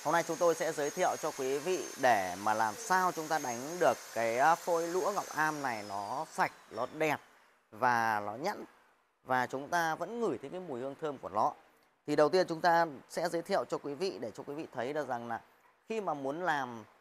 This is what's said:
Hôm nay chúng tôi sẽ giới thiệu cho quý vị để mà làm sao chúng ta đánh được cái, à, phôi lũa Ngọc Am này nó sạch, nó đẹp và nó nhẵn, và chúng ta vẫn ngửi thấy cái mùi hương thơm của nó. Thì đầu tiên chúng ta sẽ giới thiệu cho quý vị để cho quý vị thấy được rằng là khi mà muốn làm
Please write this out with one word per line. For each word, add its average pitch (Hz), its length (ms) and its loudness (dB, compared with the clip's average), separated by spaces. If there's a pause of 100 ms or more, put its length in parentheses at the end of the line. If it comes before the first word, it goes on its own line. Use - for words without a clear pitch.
Hôm 147 100 0
nay 170 100 4
chúng 160 140 -2
tôi 170 180 6
sẽ 165 160 0
giới 147 180 0
thiệu 165 320 0
cho 156 100 -2
quý 135 280 -2
vị 160 260 -2 (160)
để 98 420 4
mà 107 100 4
làm 110 200 2
sao 185 380 2
chúng 160 160 -6
ta 156 120 2
đánh 131 400 -6
được 127 180 6 (160)
cái, 113 240 0
à, 156 180 6
phôi 170 320 0
lũa 175 280 0
Ngọc 147 100 -4 (100)
Am 151 260 0
này 120 280 -4
nó 104 420 -6
sạch, 175 200 0 (200)
nó 117 160 -4 (100)
đẹp 156 200 2 (540)
và 113 540 2
nó 104 100 -6
nhẵn, 175 300 -4 (580)
và 127 240 2
chúng 135 200 -6
ta 165 280 0
vẫn 175 240 -6
ngửi 185 180 0
thấy 139 120 -10
cái 180 100 -8
mùi 156 200 -6
hương 135 220 -6
thơm 147 160 -4
của - 120 -8
nó. 110 240 2 (540)
Thì 147 80 0
đầu 147 140 6
tiên 180 180 4
chúng 160 140 -4
ta 170 240 6 (240)
sẽ 175 200 -2
giới 165 120 -2
thiệu 165 240 0
cho 160 120 -4
quý 143 160 -6
vị 143 260 -4
để 117 120 -6
cho 131 120 -12
quý 143 100 -10
vị 151 200 -8
thấy 127 200 -4
được 151 140 -4
rằng 120 200 -6
là 113 140 -6 (480)
khi 220 120 -4
mà 175 120 -2
muốn 143 280 -4
làm 131 420 -2 (180)